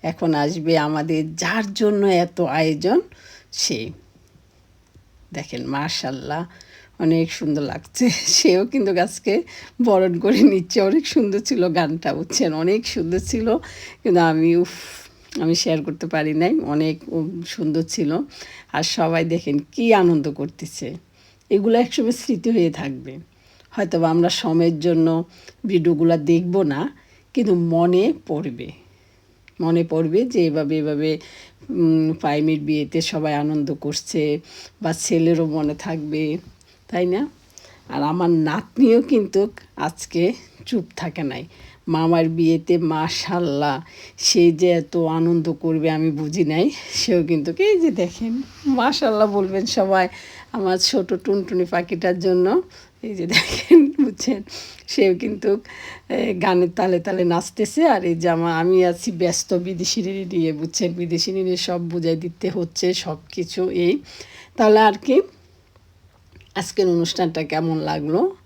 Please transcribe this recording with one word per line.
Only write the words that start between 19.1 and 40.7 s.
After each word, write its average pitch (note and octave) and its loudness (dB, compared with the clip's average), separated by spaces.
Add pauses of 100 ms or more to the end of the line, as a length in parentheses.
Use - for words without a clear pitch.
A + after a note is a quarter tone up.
দেখেন E3 -2
কি A#3 0
আনন্দ E3+ 4
করতেছে। D#3+ -10 (520)
এগুলো A3 4
একসময় A#3+ 0
স্মৃতি A#3 -2
হয়ে F3 2
থাকবে। C3+ -10 (520)
হয়তোবা E3+ 0
আমরা E3+ 4
সময়ের E3 0
জন্য E3 2 (420)
ভিডিওগুলো E3 2
দেখব E3+ 0
না, D#3 -2 (360)
কিন্তু G#3 2
মনে F3 2 (140)
পড়বে, C3 -8 (880)
মনে E3+ 2
পড়বে E3 0
যে G#3+ 0
এভাবে, D#3 0
এভাবে, D3+ -2 (500)
উম, D#3+ 2
ফাইমের D3+ 0
বিয়েতে D3+ -2
সবাই D#3 -2
আনন্দ D3 -2
করছে, D3 -4 (420)
বা E3 -2
ছেলেরও E3 0
মনে D3+ -2
থাকবে, D#3 -6 (500)
তাই F3+ -2
না? G3+ -2 (600)
আর C#3 -4
আমার E3+ 0
নাতনিও A3 4
কিন্তু G#3 0 (260)
আজকে E3+ -2 (320)
চুপ F#3+ -4 (100)